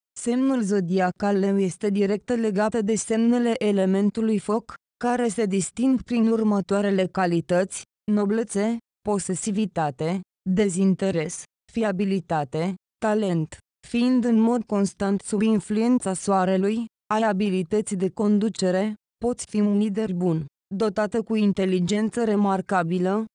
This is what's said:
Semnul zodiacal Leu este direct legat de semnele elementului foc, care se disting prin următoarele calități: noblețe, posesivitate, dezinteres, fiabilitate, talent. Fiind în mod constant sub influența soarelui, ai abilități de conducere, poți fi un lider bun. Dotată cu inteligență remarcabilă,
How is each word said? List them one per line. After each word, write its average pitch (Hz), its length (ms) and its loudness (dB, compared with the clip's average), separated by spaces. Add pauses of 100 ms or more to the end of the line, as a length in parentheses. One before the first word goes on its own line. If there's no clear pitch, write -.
(200)
Semnul 254 420 0
zodiacal 190 760 0
Leu 196 220 2
este 196 300 -2
direct 202 400 0
legat 220 540 0
de 214 120 0
semnele 233 640 2
elementului 202 840 2
foc, 214 340 -4 (300)
care 240 240 0
se 226 180 -2
disting 220 560 0
prin 226 260 0
următoarele 202 800 2
calități: 180 760 0 (300)
noblețe, 208 640 0 (320)
posesivitate, 185 1120 -2 (300)
dezinteres, 185 920 0 (280)
fiabilitate, 190 1000 -2 (240)
talent. 202 600 0 (300)
Fiind 247 360 2
în 226 160 4
mod 226 240 2
constant 202 580 -2
sub 202 200 -2
influența 220 720 0
soarelui, 190 720 0 (280)
ai 220 80 2
abilități 208 720 0
de 185 140 -2
conducere, 208 840 0 (240)
poți 240 280 -4
fi 214 140 -4
un 208 180 2
lider 208 360 0
bun. 170 320 0 (300)
Dotată 214 460 -2
cu 226 140 -4
inteligență 202 880 0
remarcabilă, 190 1120 0